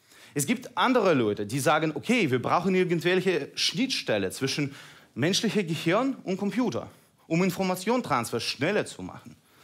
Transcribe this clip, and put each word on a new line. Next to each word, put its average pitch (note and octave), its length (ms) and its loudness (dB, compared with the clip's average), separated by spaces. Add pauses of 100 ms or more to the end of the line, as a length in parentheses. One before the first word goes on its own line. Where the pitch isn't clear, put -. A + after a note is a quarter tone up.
(340)
Es C#3 120 -2
gibt - 300 -4
andere G3+ 380 4
Leute, G#2+ 320 2
die C3+ 140 -4
sagen, D#3 340 2
"Okay, F#3+ 360 2
wir B2 120 0
brauchen E3+ 320 2
irgendwelche F3+ 800 2
Schnittstelle A2+ 800 -2
zwischen C3+ 420 -4 (400)
menschlichem F#3 540 0
Gehirn G3+ 560 0
und F#3 120 -2
Computer, G3 520 -2 (400)
um E3 160 2
Informationstransfer F3+ 960 0
schneller D#3+ 440 -2
zu - 180 -12
machen." - 340 -14 (280)